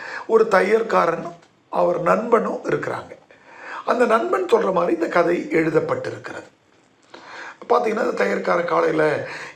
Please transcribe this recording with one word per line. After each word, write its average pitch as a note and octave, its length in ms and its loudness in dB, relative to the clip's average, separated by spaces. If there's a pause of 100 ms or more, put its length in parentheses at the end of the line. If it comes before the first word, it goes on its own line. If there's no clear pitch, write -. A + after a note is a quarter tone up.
(260)
ஒரு A3 180 4
தையற்காரனும் F#3+ 920 2 (340)
அவர் F3 320 0
நண்பனும் G3 640 0
இருக்கிறாங்க. - 540 -6 (680)
அந்த A#3+ 180 2
நண்பன் E4+ 420 0
சொல்ற G3 260 2
மாதிரி F3 220 0
இந்த - 120 0
கதை - 440 2
எழுதப்பட்டிருக்கிறது. D3+ 1000 -2 (1160)
பார்த்தீங்கன்னா, A3+ 420 0
இந்த G3+ 140 -2
தையற்காரன் F#3 420 0
காலையில D#3 600 0 (300)